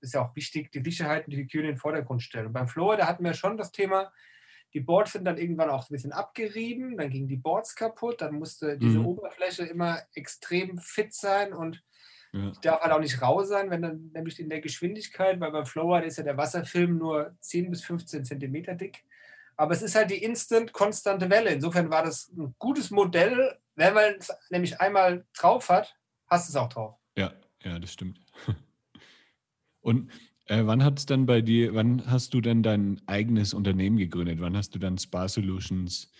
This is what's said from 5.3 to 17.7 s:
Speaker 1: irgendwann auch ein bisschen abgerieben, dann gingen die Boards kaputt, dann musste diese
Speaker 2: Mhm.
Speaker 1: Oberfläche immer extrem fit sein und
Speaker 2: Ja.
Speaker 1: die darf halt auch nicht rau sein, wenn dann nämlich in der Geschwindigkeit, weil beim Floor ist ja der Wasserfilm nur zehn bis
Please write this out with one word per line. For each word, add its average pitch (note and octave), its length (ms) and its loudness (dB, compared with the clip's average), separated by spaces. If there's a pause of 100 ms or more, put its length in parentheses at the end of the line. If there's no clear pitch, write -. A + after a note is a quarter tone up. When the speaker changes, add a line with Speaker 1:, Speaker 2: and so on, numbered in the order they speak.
Speaker 1:
irgendwann E3 320 0
auch C3+ 200 -4
ein D3 40 -8
bisschen C#3+ 180 -8
abgerieben, A3+ 840 -6
dann D3 120 -4
gingen C3+ 200 -4
die C3+ 80 -4
Boards E3+ 400 -2
kaputt, A#3 420 -4
dann D3+ 160 -6
musste D3+ 420 -6
diese A#2 220 4
Speaker 2:
Mhm. A#2 60 2
Speaker 1:
Oberfläche F3+ 580 -6
immer E3+ 360 -4 (140)
extrem F3+ 680 -6
fit G#3+ 340 -4
sein G3+ 400 0
und E3 280 -8 (520)
Speaker 2:
Ja. G2 180 -4
Speaker 1:
die - 100 -16
darf D#3+ 200 2
halt E3 100 2
auch D3+ 80 4
nicht B2+ 220 -2
rau D3 220 4
sein, G3 260 -2
wenn E3+ 120 -2
dann D#3+ 320 -8
nämlich E3 240 -10
in D#3+ 120 -10
der D#3 100 -6
Geschwindigkeit, F#3+ 800 -2
weil D#3 120 -4
beim D3+ 140 -2
Floor E3 380 2
ist D#3+ 140 -6
ja D#3 80 -6
der C#3 100 -2
Wasserfilm F3 600 0
nur D#3 420 -2
zehn F3 300 -4
bis - 160 -8